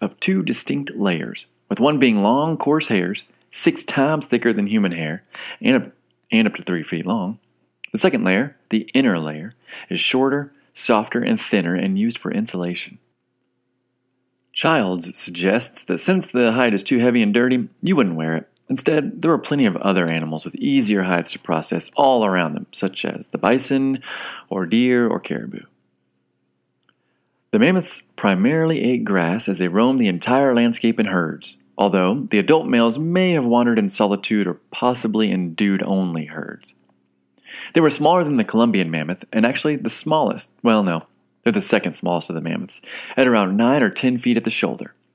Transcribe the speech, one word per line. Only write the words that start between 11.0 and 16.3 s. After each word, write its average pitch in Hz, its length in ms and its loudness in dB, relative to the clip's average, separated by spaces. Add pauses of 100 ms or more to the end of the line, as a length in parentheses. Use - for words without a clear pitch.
and 107 160 0
thinner, 90 340 -2
and 95 240 -2
used 113 200 -2
for - 140 -8
insulation. 90 680 -6 (1500)
Childs 92 640 0
suggests 92 680 -2
that - 160 -4
since 185 300 0
the 120 220 2